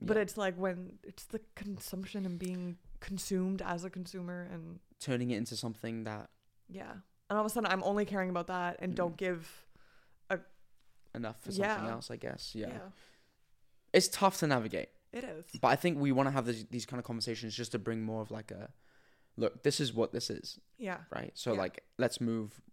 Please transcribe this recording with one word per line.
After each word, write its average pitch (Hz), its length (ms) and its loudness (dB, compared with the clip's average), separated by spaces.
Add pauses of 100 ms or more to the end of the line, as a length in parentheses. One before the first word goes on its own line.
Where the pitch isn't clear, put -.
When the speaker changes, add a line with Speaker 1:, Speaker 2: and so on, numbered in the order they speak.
Speaker 1:
But 208 160 4
Speaker 2:
Yeah. 214 60 6
Speaker 1:
it's 196 160 -2
like 190 180 2
when 185 460 -2
it's - 220 -16
the 220 160 -6 (160)
consumption 190 680 -6
and 175 140 -2
being 180 400 -4 (220)
consumed 190 600 0
as 175 220 -2
a 185 60 -6
consumer 180 520 -6 (100)
and 170 280 -10 (200)
Speaker 2:
Turning 123 300 2
it 117 60 2
into 113 200 -2
something 113 480 -4
that 107 260 -6 (380)
Speaker 1:
Yeah. - 240 -10 (380)
And 202 60 2
all 214 40 4
of 214 60 2
a 214 40 0
sudden 214 200 2
I'm 190 140 4
only 202 200 4
caring 196 260 0
about 175 180 0
that 180 320 0
and 180 140 -2
don't 175 200 2
Speaker 2:
Mm. - 40 -12
Speaker 1:
give 175 480 -4 (640)
a 185 100 2 (760)
Speaker 2:
Enough 113 280 -4
for - 80 -8
Speaker 1:
Yeah. 196 260 2
Speaker 2:
something 117 160 -2
else, 113 180 -6
I 120 60 -6
guess. - 380 -6
Yeah. 107 140 -4
Speaker 1:
Yeah. 185 220 -10 (1040)
Speaker 2:
It's 190 160 10
tough - 300 4
to 165 80 4
navigate. 123 440 2 (220)
Speaker 1:
It 247 120 -6
is. 170 220 -10 (140)
Speaker 2:
But 127 80 8
I 131 80 8
think 170 220 2
we 143 140 6
wanna 135 180 6
have 135 160 2
these, 113 200 0
these 120 200 -4
kind 127 120 -6
of 120 60 -6
conversations 113 500 -4
just 120 180 -4
to 120 60 0
bring 113 240 0
more 110 200 -2
of, 107 80 -8
like, 110 200 -10
a, - 220 -10 (640)
"Look, - 260 0
this 143 180 4
is 127 120 0
what 113 200 2
this - 180 -2
is." - 300 -8 (160)
Speaker 1:
Yeah. 185 340 -6
Speaker 2:
Right? - 260 -4
So, - 180 -2
Speaker 1:
Yeah. 101 60 0
Speaker 2:
like, - 240 -4 (120)
let's 123 240 2
move 113 400 -2 (120)